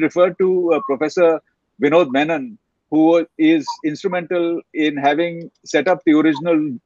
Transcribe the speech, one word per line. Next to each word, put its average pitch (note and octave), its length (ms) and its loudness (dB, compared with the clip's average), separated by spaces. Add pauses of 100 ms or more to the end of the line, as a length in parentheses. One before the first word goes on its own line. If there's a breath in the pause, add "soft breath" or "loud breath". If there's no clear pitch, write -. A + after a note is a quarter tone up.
referred F3+ 320 0
to, F#3 340 0
uh, D3 120 0
Professor D#3 540 0 (420)
Vinod D3 300 2
Menon, C#3 460 -4 (340)
who D#3+ 340 4 (120)
is D#3+ 280 2 (200)
instrumental E3+ 760 -4 (120)
in D3+ 240 -2
having E3 520 -2 (160)
set D3+ 220 -2
up F3+ 180 0
the D#3+ 80 4
original D3+ 720 0